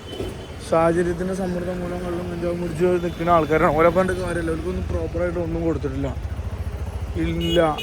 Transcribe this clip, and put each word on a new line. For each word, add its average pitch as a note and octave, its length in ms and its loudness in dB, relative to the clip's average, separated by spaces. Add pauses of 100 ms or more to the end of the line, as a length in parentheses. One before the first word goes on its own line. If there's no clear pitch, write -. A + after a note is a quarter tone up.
(680)
സാഹചര്യത്തിൻ്റെ E3+ 720 2
സമ്മർദ്ദം F3+ 420 -2
മൂലം F3 240 -4
വെള്ളം F3 240 -4
കഞ്ചാവ് F3 300 -2
മുടിച്ച് F3 260 0 (180)
നിൽക്കുന്ന E3+ 340 -2
ആൾക്കാരാണ്. D#3 400 4
ഓരോ E3 180 8
പറഞ്ഞിട്ട് F#3 320 2
കാര്യമില്ല, E3+ 260 -2
അവർക്കൊന്നും F3+ 380 -4
പ്രോപ്പറായിട്ട് F3 540 -2
ഒന്നും E3 200 -2
കൊടുത്തിട്ടില്ല. C#3 420 0 (1160)
ഇല്ല, E3+ 340 2 (240)